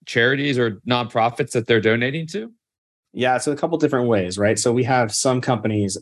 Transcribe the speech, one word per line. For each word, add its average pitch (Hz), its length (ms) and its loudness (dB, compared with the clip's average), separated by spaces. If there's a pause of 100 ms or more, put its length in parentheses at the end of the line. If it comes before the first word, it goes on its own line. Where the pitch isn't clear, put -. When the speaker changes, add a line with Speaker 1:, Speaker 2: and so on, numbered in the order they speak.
Speaker 1:
charities 135 500 0
or 113 320 -2
nonprofits 120 640 -2
that 117 160 -2
they're 117 120 4
donating 120 500 0
to? 220 220 -8 (640)
Speaker 2:
Yeah, 123 220 0
so 147 140 -2
a 143 40 -2
couple 165 220 -2
different 135 300 0
ways, 95 320 0
right? 104 180 2
So 120 160 2
we 127 120 2
have 120 280 0
some 127 280 0
companies, 107 600 -2